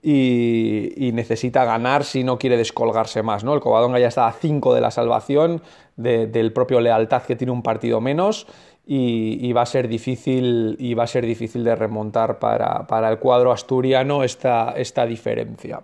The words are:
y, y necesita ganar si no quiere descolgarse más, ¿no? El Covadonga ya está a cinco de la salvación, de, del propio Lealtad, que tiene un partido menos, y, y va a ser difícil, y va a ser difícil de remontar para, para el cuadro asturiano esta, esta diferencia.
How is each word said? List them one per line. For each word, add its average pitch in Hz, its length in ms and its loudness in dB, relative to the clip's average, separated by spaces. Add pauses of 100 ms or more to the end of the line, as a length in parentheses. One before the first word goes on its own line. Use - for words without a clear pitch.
y, 120 920 2
y 123 160 -2
necesita 117 500 0
ganar 120 400 0
si 131 220 -4
no 127 120 0
quiere 123 200 2
descolgarse 113 680 0
más, 107 220 -4
¿no? 139 80 0
El 143 80 0
Covadonga 120 360 2
ya 123 120 4
está 120 180 2
a 113 60 0
cinco 143 400 0
de 120 80 4
la 117 100 0
salvación, 139 680 0 (340)
de, 113 320 0
del 113 240 0
propio 123 300 2
Lealtad, 117 420 2
que 123 140 -4
tiene 123 160 -4
un 120 100 -6
partido 113 380 -2
menos, 170 460 -2 (380)
y, 117 540 -2
y 123 140 -4
va 120 80 2
a 120 60 0
ser 127 200 -2
difícil, 120 920 -2
y 120 160 -4
va 113 100 0
a - 20 -8
ser 123 180 -2
difícil 113 380 -4
de 113 120 2
remontar 110 640 -2
para, - 480 0
para 110 220 0
el 113 100 0
cuadro 123 340 4
asturiano 131 720 0
esta, 120 500 -2
esta 123 300 -2
diferencia. 113 800 -6